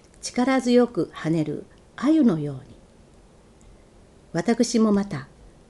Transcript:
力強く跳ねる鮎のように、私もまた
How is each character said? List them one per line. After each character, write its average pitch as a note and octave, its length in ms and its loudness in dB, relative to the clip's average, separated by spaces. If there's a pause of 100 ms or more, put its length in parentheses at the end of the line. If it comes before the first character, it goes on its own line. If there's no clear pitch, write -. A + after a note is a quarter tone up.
(200)
力 B3+ 400 -2
強 A#3+ 280 4
く F3 260 -4
跳 - 160 -4
ね D#3+ 140 0
る D3 200 -8 (300)
鮎 D4+ 300 2
の E3+ 160 2
よ C#3+ 140 -8
う - 20 -14
に、 - 200 -20 (1600)
私 A#3 460 0
も A3 140 2
ま G3+ 120 0
た C#3 240 -12 (420)